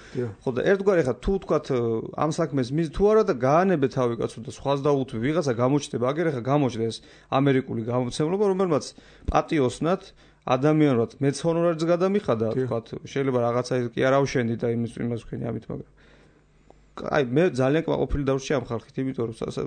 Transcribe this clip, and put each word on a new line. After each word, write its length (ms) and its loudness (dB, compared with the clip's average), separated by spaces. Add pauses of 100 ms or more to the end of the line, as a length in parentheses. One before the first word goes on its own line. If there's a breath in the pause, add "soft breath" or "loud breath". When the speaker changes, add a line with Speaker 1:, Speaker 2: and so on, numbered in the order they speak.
Speaker 1:
დიახ. 240 -4
Speaker 2:
ხო, 160 -6
და 120 0
ერთგვარი, 400 4
ეხა 140 0
თუ, 200 -2
თქვა, 220 0 (540)
ამ 200 -2
საქმეს 380 -2
მის-, 240 -2
თუ 100 0
არა 200 6
და 120 0
გაანებე 540 4
თავი, 260 0
კაცო, 240 -4
და 120 -12
სხვას 280 -2
დაუთმი, 400 0
ვიღაცა 340 0
გამოჩნდება, 520 0
აგერ 220 0
ეხა 140 -2
გამოჩნდა 440 0
ეს 120 -4 (280 loud breath)
ამერიკული 580 2
გამომცემლობა, 600 -2
რომელმაც 400 2 (380 loud breath)
პატიოსნად 800 0 (400 soft breath)
ადამიანურად 760 2
მეც 220 0
ჰონორარიც 460 0
გადამიხადა, 640 2
Speaker 1:
დიახ. 160 0
Speaker 2:
თქვა, 160 -2 (220)
შეიძლება 380 -2
რაღაცა 360 0
ის 120 0
კი 120 -6
არ 140 4
ავშენდი 420 2
და 140 -2
იმის, 240 -2
იმას 280 -4
ვქენი 240 -8
ამით, 220 -6
მაგრამ 240 -12 (1000 soft breath)
აი, 340 -2
მე 220 2
ძალიან 360 0
კმაყოფილი 400 -2
დავრჩი 300 -2
ამ 120 -2
ხალხით, 320 -10
იმიტომ 280 -4
რომ 120 -8
სასა-, 300 -6